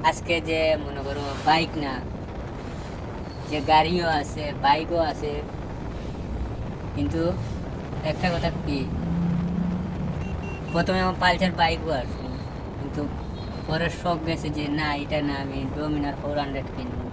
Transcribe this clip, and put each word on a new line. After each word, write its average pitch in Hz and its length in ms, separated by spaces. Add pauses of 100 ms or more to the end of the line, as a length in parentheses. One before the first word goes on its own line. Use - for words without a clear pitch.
আজকে 170 260 (140)
যে 160 100 (260)
মনে 143 220
করো - 160 (240)
বাইক 160 240 (120)
না, 135 100 (1600)
যে 151 80 (140)
গাড়িও 165 360 (140)
আছে, - 220 (200)
বাইকও 160 360 (120)
আছে। 147 220 (1600)
কিন্তু 294 260 (880)
একটা 180 220
কথা 165 160 (160)
কি, 143 140 (1900)
প্রথমে 180 340
আমার 180 160
পালসার 180 400
বাইকও 160 300 (100)
আসলো, - 280 (500)
কিন্তু 143 220 (680)
পরে 160 200 (140)
শখ 175 160 (100)
গেছে 160 200 (100)
যে 147 80 (140)
না, 156 80 (160)
এটা 151 160 (100)
না, 139 60 (100)
আমি 135 140 (160)
Dominar 147 460
ফোর 147 200
হান্ড্রেড 135 340
কিনবো - 380